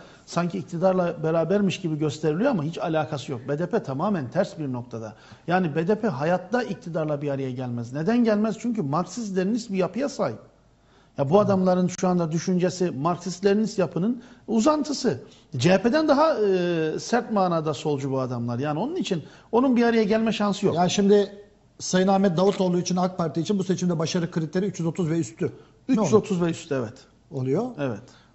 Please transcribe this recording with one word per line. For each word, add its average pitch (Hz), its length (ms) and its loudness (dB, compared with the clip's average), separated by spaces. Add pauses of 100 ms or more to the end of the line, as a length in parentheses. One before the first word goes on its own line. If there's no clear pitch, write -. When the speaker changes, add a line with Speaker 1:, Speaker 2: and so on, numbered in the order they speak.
(260)
Speaker 1:
sanki 175 320 -2
iktidarla 175 680 0
berabermiş 165 580 0
gibi 156 160 -4
gösteriliyor 156 540 0
ama 175 120 0
hiç 165 140 -6
alakası 156 540 -4
yok. 117 160 -8
B 143 120 -2
D 175 100 -4
P 226 140 -2
tamamen 143 460 -4
ters 175 300 -2
bir 139 140 -6
noktada. 113 420 -10 (320)
Yani 170 280 0
B 160 120 -2
D 208 120 0
P 226 80 -2
hayatta 180 560 -2
iktidarla 160 580 -4
bir 147 80 -4
araya 135 220 -4
gelmez. 123 420 -8
Neden 202 300 2
gelmez? 214 360 2
Çünkü 226 220 -4
Marksist-Leninist 185 920 -2
bir 190 40 -2
yapıya 185 320 -2
sahip. 139 300 -4 (800)
Ya 139 120 0
bu 190 100 6
adamların 185 480 2
şu 180 200 -2
anda 175 240 0
düşüncesi 180 540 0
Marksist-Leninist 180 920 0
yapının 190 420 -2 (260)
uzantısı. 254 720 2 (380)
C 151 160 4
H 190 80 6
P'den 302 260 2
daha, 294 320 4
e, 175 600 0
sert 240 320 -2
manada 170 420 2
solcu 139 380 -2
bu 135 80 0
adamlar. 120 400 -4
Yani 147 200 -2
onun 285 160 -4
için 185 280 -2 (280)
onun 247 240 4
bir 240 80 4
araya 233 200 4
gelme 220 280 2
şansı 208 340 0
yok. 151 100 2
Speaker 2:
Yani 175 140 4
şimdi 202 420 4 (480)
Sayın 185 280 2
Ahmet 196 300 4
Davutoğlu 185 420 2
için, 180 160 -2
ak 180 220 0
Parti 165 240 -2
için 196 180 0
bu 185 40 0
seçimde 175 360 0
başarı 165 320 -2
kriteri 175 340 -2
üç 180 140 -4
yüz 165 80 -2
otuz 165 220 -2
ve 170 100 0
üstü. 156 320 -4 (380)
Ne 269 60 2
olur? 214 60 4
Speaker 1:
Üç 202 40 2
yüz - 80 2
otuz 196 280 4
ve 170 80 2
üstü, - 260 -4
evet. 117 180 -4 (380)
Speaker 2:
Oluyor. 135 340 -2 (140)
Speaker 1:
Evet. 123 200 -4 (360)